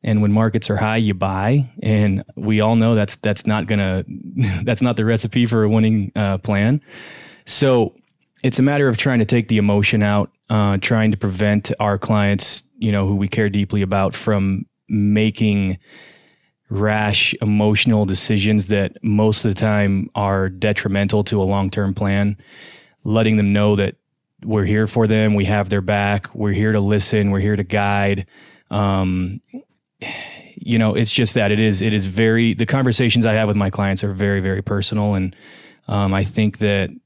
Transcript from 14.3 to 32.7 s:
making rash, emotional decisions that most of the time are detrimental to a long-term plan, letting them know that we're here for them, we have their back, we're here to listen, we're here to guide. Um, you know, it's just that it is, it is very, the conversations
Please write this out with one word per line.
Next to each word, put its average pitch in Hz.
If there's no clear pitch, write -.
making 104
rash, 107
emotional 107
decisions 101
that 98
most 107
of 113
the 95
time 101
are 98
detrimental 101
to 104
a 95
long-term 98
plan, 101
letting 110
them 101
know 104
that 98
we're 107
here 104
for 113
them, 107
we 101
have 101
their 101
back, 101
we're 104
here 107
to 104
listen, 101
we're 98
here 104
to 98
guide. 101
Um, 95
you 117
know, 107
it's 113
just 117
that 104
it 104
is, 107
it 110
is 98
very, 113
the 110
conversations 120